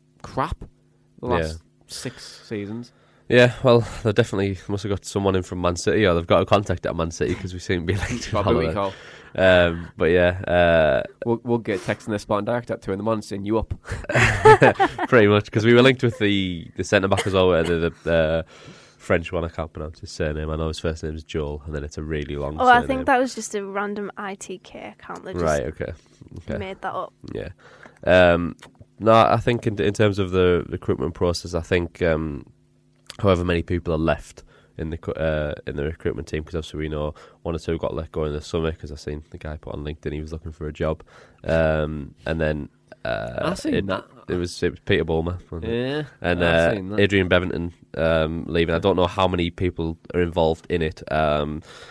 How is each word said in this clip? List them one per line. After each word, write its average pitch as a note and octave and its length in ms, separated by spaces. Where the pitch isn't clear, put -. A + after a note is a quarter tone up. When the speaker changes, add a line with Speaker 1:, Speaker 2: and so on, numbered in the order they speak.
Speaker 1:
crap - 360
the B2 60
Speaker 2:
Yeah. B2 80
Speaker 1:
last D#2+ 260
six - 600
seasons. A2 440
Speaker 2:
Yeah, B2 260
well, A#2+ 160
they A2 80
definitely G2 560
must G2+ 160
have G2+ 80
got F#2+ 120
someone G2 320
in F#2 60
from F2+ 180
Man F2 180
City, G#2 280
or F2+ 80
they've E2+ 140
got F#2 160
a - 20
contact G2+ 400
at - 100
Man E2 140
City - 240
'cause F2+ 200
we F2+ 60
seem F2 280
to F#2+ 60
be G2+ 60
linked A#2+ 220
Speaker 1:
Bob G2+ 140
Speaker 2:
with G2+ 100
Speaker 1:
Booty E2 180
Speaker 2:
Holiday. G2 220
Um, F2 600
but F2 140
yeah, F2+ 360
uh, E2 560
Speaker 1:
We'll, A#2 180
we'll A#2+ 140
get G#2 240
texting - 260
their G#2 120
Spot G#2 260
Direct A#2+ 260
at - 120
two G#2 80
in F#2+ 80
the G#2 40
morning A2 200
saying, G2+ 220
"You A2 120
up?" - 160
<laughs> - 0
Speaker 2:
<laughs> - 1000
Pretty G#2+ 200
much, G#2 240
'cause A2 140
we A#2+ 80
were B2 80
linked B2+ 220
with A#2 160
the, F#2+ 480
the F#2 60
centre G2 240
back F#2+ 180
as G2 80
well, F#2 160
the, E2 280
the, E2 100
uh, D#2+ 300
French E2 340
one. E2+ 120
I E2 60
can't D#2 240
pronounce D#2+ 260
his - 120
surname. D2+ 400
I D#2 40
know D#2+ 120
his D#2 120
first E2 240
name D#2 120
is D#2 80
Joel, D2 420
and D2+ 100
then C#2+ 80
it's C#2+ 140
a D#2 60
really D2 320
long C#2+ 240
Speaker 3:
Oh, B3+ 80
I A#3+ 140
Speaker 2:
surname. - 60
Speaker 3:
think C4 200
that C4+ 120
was C4 160
just A3 200
a G3+ 100
random G3+ 520
I G3 180
T F#3 240
K - 400
account - 260
that F#3 80
just F2 120
Speaker 2:
Right, D2 180
okay. - 300
Okay. - 100
Speaker 3:
made F#3+ 220
that F#3+ 120
up. - 180
Speaker 2:
Yeah. - 160
Um, F2 500
no, G#2+ 140
I A2+ 240
think A#2+ 300
in, G#2 140
in G2+ 120
terms G#2 260
of F#2 120
the F2+ 380
recruitment E2+ 460
process, F2 400
I E2+ 60
think, F2 400
um, D#2 440
however F2+ 240
many E2+ 200
people F2 300
are D#2+ 40
left - 460
in D#2 120
the E2 80
co-, - 160
uh, D2+ 400
in C2+ 100
the C#2+ 80
recruitment E2 420
team, D#2 160
'cause - 120
obviously D#2 240
we D2+ 100
know D2+ 240
one E2+ 120
or D#2+ 40
two E2 180
got - 180
let D#2+ 160
go D#2+ 140
in D2 80
the D2+ 80
summer, D#2+ 320
'cause D2 180
I - 40
seen D2+ 360
the - 60
guy D#2 200
put - 160
on D2 120
LinkedIn D2+ 280
he D2+ 80
was D#2 120
looking D#2+ 180
for D#2 160
a D2+ 60
job, D#2 280
um, D#2 680
and D#2+ 160
then, D2+ 280
uh, A1+ 360
Speaker 1:
I E3+ 120
seen C#4+ 220
Speaker 2:
it, G2 120
Speaker 1:
that. F#2+ 180
Speaker 2:
it F2+ 80
was, E2+ 260
it F2+ 100
was - 100
Peter F2+ 240
Ballmer, E2 340
wasn't E2+ 220
it? A#2+ 160
Speaker 1:
Yeah, D3 160
Speaker 2:
And, F2 220
Speaker 1:
I've E2+ 100
Speaker 2:
uh, - 40
Speaker 1:
seen F#2+ 140
that. G#2+ 100
Speaker 2:
Adrian G2 300
Bevington, F2 420
um, D#2+ 500
leaving. E2+ 280
I E2 40
don't F2+ 180
know F2+ 100
how F#2 220
many F2 200
people E2+ 480
are F2+ 80
involved E2 480
in F2 120
it, D#2+ 200
um, D2+ 500